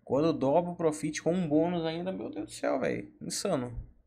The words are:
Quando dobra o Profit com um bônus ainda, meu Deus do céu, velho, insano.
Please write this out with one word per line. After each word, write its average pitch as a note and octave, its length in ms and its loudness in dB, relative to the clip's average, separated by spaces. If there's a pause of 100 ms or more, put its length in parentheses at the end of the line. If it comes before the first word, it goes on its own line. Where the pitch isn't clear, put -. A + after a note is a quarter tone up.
Quando D3+ 280 4
dobra D3 400 2
o E3+ 40 -8
Profit D3+ 460 -2
com E3 120 2
um F#3 140 2
bônus E3 380 2
ainda, F3 280 -2
meu - 180 -6
Deus - 140 -6
do - 60 -16
céu, - 280 0
velho, - 420 -2
insano. B2 560 -4 (300)